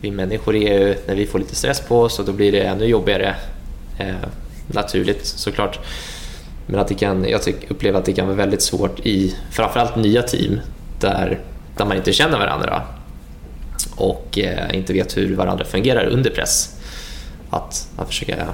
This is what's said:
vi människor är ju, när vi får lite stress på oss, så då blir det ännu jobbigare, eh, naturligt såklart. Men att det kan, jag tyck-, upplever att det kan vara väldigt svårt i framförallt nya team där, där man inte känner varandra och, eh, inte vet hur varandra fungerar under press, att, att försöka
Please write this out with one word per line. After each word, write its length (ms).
vi 100
människor 440
är 320
ju, 80
när 80
vi 100
får 140
lite 160
stress 260
på 200
oss, 140
så 80
då 80
blir 200
det 100
ännu 240
jobbigare, 500
eh, 180
naturligt 580
såklart. 540
Men 140
att 80
det 80
kan, 340
jag 120
tyck-, 280
upplever 300
att 60
det 80
kan 140
vara 100
väldigt 240
svårt 380
i 360
framförallt 440
nya 260
team 380
där, 400
där 80
man 120
inte 160
känner 260
varandra 420
och, 440
eh, 360
inte 180
vet 240
hur 180
varandra 300
fungerar 400
under 240
press, 500
att, 480
att 100
försöka 460